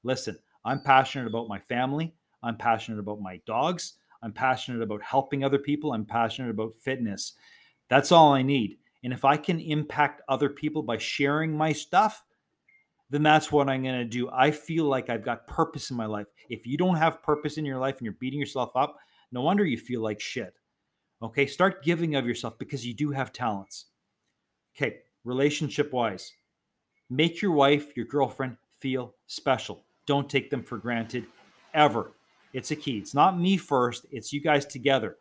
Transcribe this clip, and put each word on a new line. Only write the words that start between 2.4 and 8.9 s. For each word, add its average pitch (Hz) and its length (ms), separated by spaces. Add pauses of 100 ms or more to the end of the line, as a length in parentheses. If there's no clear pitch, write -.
I'm 117 140
passionate 113 420
about 104 220
my 92 260
dogs. 151 480 (280)
I'm 110 100
passionate 123 500
about 107 200
helping 135 420
other 139 140
people. 147 340
I'm 110 120
passionate 117 460
about 110 240
fitness. 117 580 (560)
That's 143 240
all 156 200
I 135 100
need. 127 360 (260)